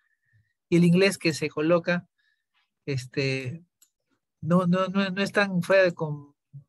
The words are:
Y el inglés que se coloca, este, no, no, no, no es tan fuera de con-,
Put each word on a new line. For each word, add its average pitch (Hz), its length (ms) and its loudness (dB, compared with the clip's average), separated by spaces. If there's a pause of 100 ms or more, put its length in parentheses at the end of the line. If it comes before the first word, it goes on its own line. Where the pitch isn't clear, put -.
(680)
Y 175 100 2
el 170 60 6
inglés 185 340 4
que 165 160 -2
se 147 160 -6
coloca, 170 580 -2 (800)
este, 135 800 -6 (800)
no, 175 240 2
no, 185 220 0
no, 196 220 -2
no 185 120 -4
es 196 100 -4
tan 196 300 0
fuera 190 220 4
de 175 100 2
con-, 147 400 -10 (360)